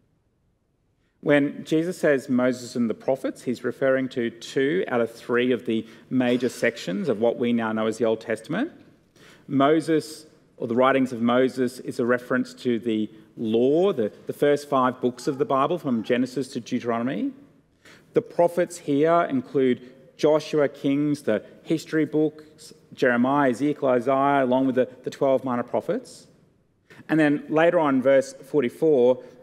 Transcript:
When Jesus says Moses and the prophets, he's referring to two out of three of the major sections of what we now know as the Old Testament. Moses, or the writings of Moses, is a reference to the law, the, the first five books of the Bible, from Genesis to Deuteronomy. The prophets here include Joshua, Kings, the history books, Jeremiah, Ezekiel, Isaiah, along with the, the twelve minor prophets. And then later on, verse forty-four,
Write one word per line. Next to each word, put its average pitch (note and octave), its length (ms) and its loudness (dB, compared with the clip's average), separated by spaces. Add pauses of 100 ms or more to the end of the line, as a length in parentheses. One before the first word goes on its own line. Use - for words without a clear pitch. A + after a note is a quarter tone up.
(1200)
When C#3+ 440 0
Jesus E3 340 -2
says C#3 320 2
Moses B2 440 0
and A#2+ 140 0
the G#2+ 60 -2
prophets, - 480 -4
he's B2 220 -6
referring C3 460 0
to A#2 200 -4
two D3+ 580 -2
out B2 140 0
of A2+ 100 -2
three B2+ 400 -2
of A#2 140 -2
the A2+ 200 -4 (220)
major B2+ 400 0
sections F3 640 -4
of G#2+ 100 -2
what A#2 160 2
we A#2+ 160 -2
now A2+ 200 -2
know A2 140 -2
as A2 120 -4
the A#2+ 80 0
Old A2 160 0
Testament. F3 500 -6 (760)
Moses, D3 800 0 (300)
or - 120 -8
the A#2 80 -2
writings C3 360 2
of A2+ 80 -6
Moses, B2 600 0
is - 180 -10
a A#2+ 80 0
reference B2 480 -2
to A#2+ 240 -2
the G#2+ 320 -2 (280)
law, C3 540 2
the, A2+ 200 -4 (140)
the C3 60 -8
first C#3+ 360 0
five B2+ 320 0
books B2 260 -4
of C3+ 120 -4
the C#3+ 60 0
Bible, C#3 340 0
from A#2+ 240 -2
Genesis B2 460 -2
to B2 120 -10
Deuteronomy. B2 720 -4 (840)
The D3+ 80 2
prophets E3+ 560 0
here D#3+ 500 2
include C3 640 0 (240)
Joshua, D3+ 520 2
Kings, D3 540 -2
the G#2 220 -2 (200)
history D#3 420 -2
books, - 640 -4 (220)
Jeremiah, C3 560 2
Ezekiel, C#3 380 -2
Isaiah, C3+ 560 2
along B2+ 220 2
with B2+ 100 0
the, B2 120 2 (140)
the - 80 -8
twelve C3+ 340 0
minor A#2+ 180 -4
prophets. - 680 -6 (840)
And D#3 100 2
then D3 300 2
later E3+ 280 4
on, C#3 220 2
verse C3+ 320 2
forty-four, B2+ 880 2 (200)